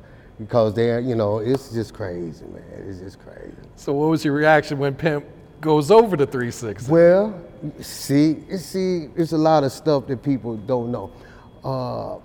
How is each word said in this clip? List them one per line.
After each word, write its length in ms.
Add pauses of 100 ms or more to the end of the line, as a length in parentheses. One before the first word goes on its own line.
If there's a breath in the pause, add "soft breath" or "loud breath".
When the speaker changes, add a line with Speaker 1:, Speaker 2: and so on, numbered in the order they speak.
(380 loud breath)
Speaker 1:
Because 360
they're, 260
you 140
know, 240
it's 340
just 220
crazy, 520
man. 160 (260)
It's 100
just 220
crazy. 340 (220)
Speaker 2:
So 160
what 160
was 160
your 100
reaction 440
when 160
Pimp 300 (360)
goes 300
over 260
to 100
three 240
six? 380
Speaker 1:
Well, 460 (460)
see, 680
it's, 160
see, 520
it's 160
a 60
lot 260
of 80
stuff 360
that 140
people 340
don't 340
know. 200 (540 loud breath)
Uh, 600